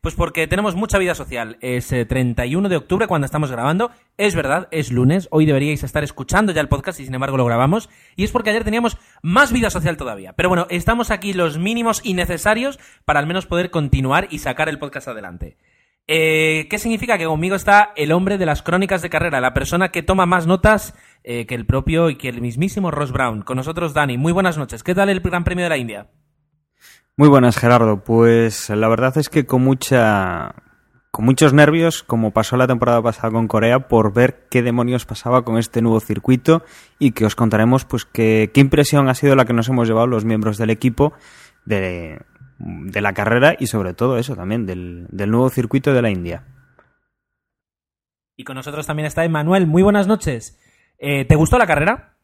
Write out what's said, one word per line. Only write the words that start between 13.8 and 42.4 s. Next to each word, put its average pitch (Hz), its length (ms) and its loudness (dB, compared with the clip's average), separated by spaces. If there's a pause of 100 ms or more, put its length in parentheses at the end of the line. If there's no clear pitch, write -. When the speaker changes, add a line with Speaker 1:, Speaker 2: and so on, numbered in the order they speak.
Speaker 1:
y - 80 -10
sacar 156 300 -4
el 147 100 -8
podcast 139 300 -14
adelante. 87 480 -14 (520)
Eh, 156 640 2
¿qué 208 80 -4
significa? 226 400 -2
Que 165 60 -4
conmigo 165 320 -2
está 202 400 4
el 151 160 -2
hombre 190 260 0
de 185 80 0
las 147 160 -2
crónicas 185 400 -2
de 170 80 -8
carrera, 156 300 -2
la 127 140 0
persona 175 340 -2
que 170 160 -6
toma 190 200 2
más 175 220 0
notas, 196 480 2 (300)
eh, 120 220 -8
que 123 100 -8
el 113 100 -8
propio 160 440 0
y 135 40 -6
que 131 140 -8
el 120 120 -8
mismísimo 160 520 -4
Ross 147 180 -6
Brown. 123 320 -4
Con 127 140 -8
nosotros, 160 360 -6
Dani. 139 240 -2
Muy 147 160 0
buenas 180 240 0
noches. 120 280 -10
¿Qué 180 100 -2
tal 196 140 2
el 190 100 0
Gran 175 240 -4
Premio 180 220 -2
de 175 40 -4
la 156 100 -2
India? 107 280 -10 (1120)
Speaker 2:
Muy 147 120 8
buenas, 127 300 6
Gerardo. 117 460 4
Pues 117 680 2
la 107 160 0
verdad 123 320 0
es 147 100 -2
que 147 180 0
con 127 180 2
mucha, 107 920 0 (560)
con 107 140 -6
muchos 131 280 6
nervios, 156 520 4
como 113 260 -2
pasó 113 260 0
la 127 120 2
temporada 120 340 2
pasada 113 300 -2
con 113 160 0
Corea, 117 400 2
por 107 260 2
ver 123 340 0
qué 123 140 0
demonios 120 440 -2
pasaba 120 380 0
con 113 140 0
este 113 240 -2
nuevo 113 160 4
circuito 127 640 2 (380)
y 139 100 4
que 110 160 0
os 104 80 0
contaremos, 113 500 2
pues, - 200 -6
qué, 110 500 0
qué 139 60 6
impresión 139 480 4
ha 127 60 2
sido 139 200 4
la 131 100 6
que 120 100 0
nos 117 140 0
hemos 120 200 2
llevado 113 180 2
los 113 180 -2
miembros 110 320 0
del 110 140 -2
equipo 127 440 0 (500)
de, 87 560 -6 (380)